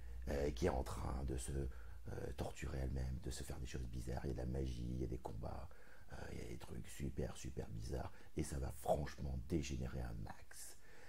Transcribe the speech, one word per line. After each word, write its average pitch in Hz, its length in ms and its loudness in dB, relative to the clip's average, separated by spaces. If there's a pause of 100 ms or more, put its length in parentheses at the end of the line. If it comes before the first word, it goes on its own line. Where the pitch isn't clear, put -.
(300)
euh, 71 220 4
qui - 160 4
est - 20 10
en 64 140 4
train - 420 0
de 64 100 2
se, 64 160 0
euh, - 840 -2
torturer 69 440 0
elle-même, 64 420 2
de - 60 0
se - 140 -2
faire - 160 -2
des 62 80 -2
choses 64 200 0
bizarres. 62 360 0
Il 71 60 2
y - 20 2
a 60 40 2
de 58 40 -2
la 62 60 2
magie, 62 440 2
il 62 120 2
y - 20 2
a 62 40 2
des 64 120 0
combats, - 480 -2 (460)
euh, - 20 -4 (160)
il - 80 -2
y - 40 -2
a - 40 -4
des 57 100 -2
trucs - 300 -4
super, - 480 0
super - 360 -2
bizarres, 60 420 -2 (240)
et 78 60 4
ça 73 140 0
va 64 140 2
franchement 69 680 2 (120)
dégénérer 65 500 2
un 60 140 0 (100)
max. - 540 -6 (320)